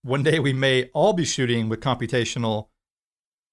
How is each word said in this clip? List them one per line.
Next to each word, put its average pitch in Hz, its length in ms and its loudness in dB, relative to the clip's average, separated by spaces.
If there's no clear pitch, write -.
One 135 200 -2
day 156 160 2
we 143 140 2
may 131 400 2
all 180 200 2
be 175 120 0
shooting 117 420 -2
with 110 140 -4
computational 117 840 -2